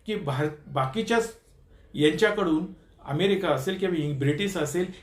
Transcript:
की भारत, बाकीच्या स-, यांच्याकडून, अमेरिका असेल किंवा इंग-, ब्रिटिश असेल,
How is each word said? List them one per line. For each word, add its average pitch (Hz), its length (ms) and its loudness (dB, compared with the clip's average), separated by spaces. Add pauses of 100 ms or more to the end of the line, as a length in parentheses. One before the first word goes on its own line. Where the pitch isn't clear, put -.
की 214 80 -4
भारत, 147 360 -2 (160)
बाकीच्या 139 540 0
स-, - 120 -4 (640)
यांच्याकडून, 170 720 2 (380)
अमेरिका 185 440 2
असेल 147 300 0
किंवा 180 240 0
इंग-, 147 160 -2
ब्रिटिश 151 380 0
असेल, 170 300 -2 (160)